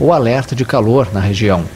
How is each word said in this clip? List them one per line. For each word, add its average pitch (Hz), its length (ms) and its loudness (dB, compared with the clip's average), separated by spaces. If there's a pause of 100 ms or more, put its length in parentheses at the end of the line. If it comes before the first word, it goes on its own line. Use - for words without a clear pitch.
ou 143 120 4
alerta 131 420 0
de 127 100 -2
calor 117 480 2
na 98 80 -2
região. 95 440 0 (120)